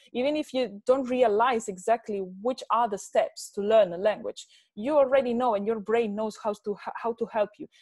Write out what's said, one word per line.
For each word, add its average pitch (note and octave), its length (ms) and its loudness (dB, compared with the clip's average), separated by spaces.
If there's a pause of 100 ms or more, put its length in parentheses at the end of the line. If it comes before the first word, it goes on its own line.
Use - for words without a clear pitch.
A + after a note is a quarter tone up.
(120)
Even C4 220 0
if D4+ 180 -4
you G#3+ 320 -4
don't B3+ 240 2
realize A#3 600 2
exactly G#3 540 -2 (200)
which B3+ 300 -4
are A#3 160 2
the G3+ 100 -6
steps - 560 -4
to G#3 60 -4
learn G#3 320 4
a E3+ 60 -6
language, F3+ 500 -4 (260)
you C4 220 -2
already C4 360 4
know, A#3+ 220 2
and G3+ 100 -2
your A3+ 140 -2
brain G#3+ 380 0
knows G#3+ 260 -6
how G#3 120 -2 (100)
to, G3+ 120 -4 (200)
how A#3 160 -4
to A#3 140 -6
help G#3 300 -2
you, - 120 -14 (140)